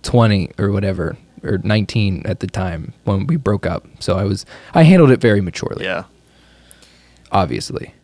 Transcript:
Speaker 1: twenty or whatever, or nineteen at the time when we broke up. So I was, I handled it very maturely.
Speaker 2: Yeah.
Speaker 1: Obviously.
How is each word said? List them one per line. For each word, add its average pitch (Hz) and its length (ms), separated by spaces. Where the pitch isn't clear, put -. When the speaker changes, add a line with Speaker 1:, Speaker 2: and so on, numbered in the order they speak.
Speaker 1:
twenty 107 560
or 101 120
whatever, 95 460
or 98 220
nineteen 101 640
at - 140
the 101 60
time 90 460
when 98 220
we 160 100
broke 101 300
up. - 200
So 95 180
I 101 80
was, 101 200
I 165 80
handled 160 280
it 127 100
very 104 200
maturely. - 440
Speaker 2:
Yeah. 92 200
Speaker 1:
Obviously. - 720